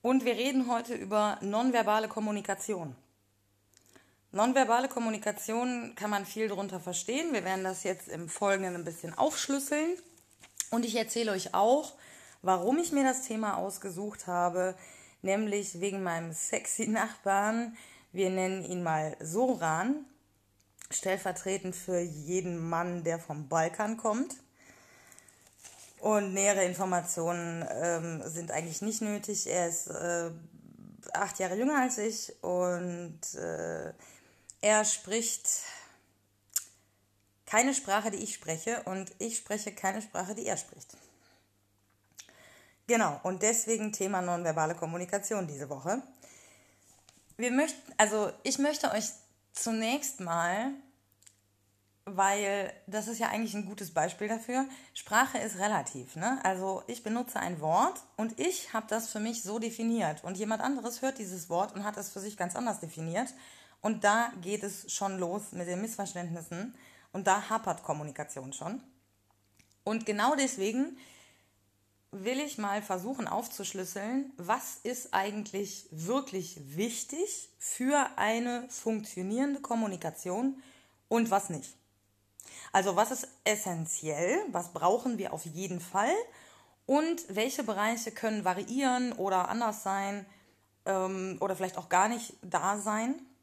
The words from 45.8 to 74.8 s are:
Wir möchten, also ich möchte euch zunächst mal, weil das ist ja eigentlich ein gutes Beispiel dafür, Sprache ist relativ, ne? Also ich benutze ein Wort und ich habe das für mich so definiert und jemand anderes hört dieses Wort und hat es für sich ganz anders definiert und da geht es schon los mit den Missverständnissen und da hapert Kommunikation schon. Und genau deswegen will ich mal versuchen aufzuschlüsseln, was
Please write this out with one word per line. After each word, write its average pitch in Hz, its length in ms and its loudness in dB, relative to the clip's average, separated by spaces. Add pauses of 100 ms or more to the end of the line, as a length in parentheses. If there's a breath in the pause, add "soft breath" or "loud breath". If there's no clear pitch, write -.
Wir 240 120 2
möchten, 294 460 2
also 214 340 4 (120)
ich 269 160 0
möchte 285 340 2
euch 214 160 -2 (460)
zunächst 226 680 -2
mal, 175 500 0 (1400)
weil 196 640 2 (160)
das 214 220 -4
ist 226 100 -4
ja 226 120 2
eigentlich 220 240 -2
ein 208 100 -4
gutes 190 300 -10
Beispiel 180 340 0
dafür, 247 380 -2 (260 loud breath)
Sprache 254 460 2
ist 208 180 -4
relativ, 170 600 -2
ne? 226 280 0
Also 190 420 0
ich 240 160 -8
benutze 240 380 -2
ein 175 220 -2
Wort 202 360 4 (200)
und 226 200 -4
ich - 360 -2
habe 220 160 -2
das 226 180 -2
für 214 120 -6
mich 226 220 -4
so 208 160 -4
definiert 226 640 0
und 185 140 -6
jemand 214 240 -2
anderes 240 400 -2
hört 262 160 0
dieses 180 320 -8
Wort 180 260 0
und 202 80 -6
hat 208 140 -4
es 170 140 -8
für 196 100 -10
sich 208 160 -8
ganz 175 200 -4
anders 226 240 -2
definiert 165 520 -4 (480 loud breath)
und 214 240 0
da 226 260 4 (120)
geht 202 220 -2
es - 280 -8
schon 196 260 -2
los 185 340 -4
mit 175 140 -6
den 180 140 -2
Missverständnissen 180 920 -6 (400 loud breath)
und 190 120 -2
da 202 220 4
hapert 220 340 -2
Kommunikation 147 720 -6
schon. 202 300 -8 (1000)
Und 220 220 0
genau 214 300 4
deswegen 262 640 0 (1120 loud breath)
will 208 280 -2
ich 285 200 -4
mal 208 240 0
versuchen 208 440 -4
aufzuschlüsseln, 208 1080 -4
was 196 460 -2